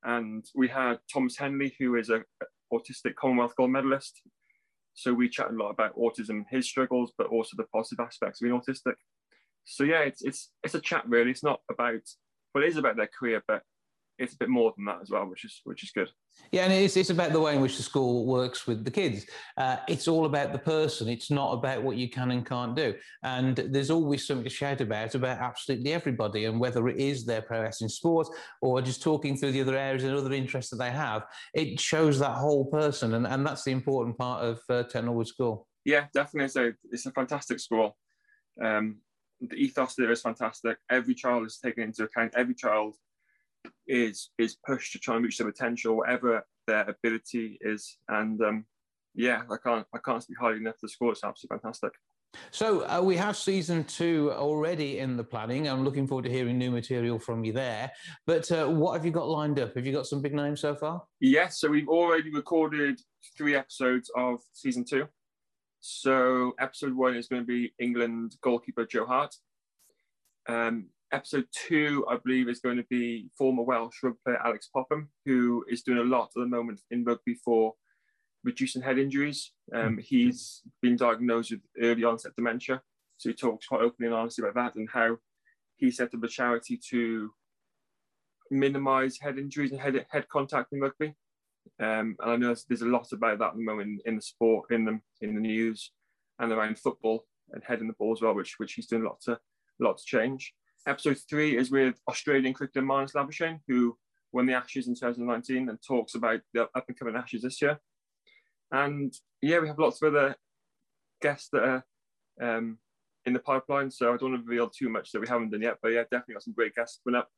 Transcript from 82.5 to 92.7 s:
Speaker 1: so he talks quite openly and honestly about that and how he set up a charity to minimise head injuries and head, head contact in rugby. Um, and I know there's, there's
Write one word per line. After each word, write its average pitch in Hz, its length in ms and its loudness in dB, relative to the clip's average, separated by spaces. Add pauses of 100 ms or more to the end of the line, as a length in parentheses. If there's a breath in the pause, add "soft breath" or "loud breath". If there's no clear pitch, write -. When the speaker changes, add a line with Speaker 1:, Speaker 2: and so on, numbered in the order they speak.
Speaker 1:
so - 100 -4
he 117 60 -2
talks 113 320 -2
quite 107 160 0
openly 120 240 0
and 117 80 0
honestly 113 280 -2
about 104 120 -2
that 123 220 -2
and 110 120 -6
how 113 300 2 (580)
he 131 140 4
set 120 240 -4
up 117 100 -6
a 117 40 -4
charity 120 520 -2 (100)
to 113 400 -2 (1200)
minimise 135 720 2
head 139 180 -6
injuries 139 320 -2
and 135 100 -8
head, 135 300 -2
head 143 180 -4
contact 139 440 -2
in 139 80 -4
rugby. 147 340 -2 (640)
Um, 110 420 -2
and 113 120 -2
I 117 40 2
know 120 100 2
there's, 120 180 -2
there's 117 180 -2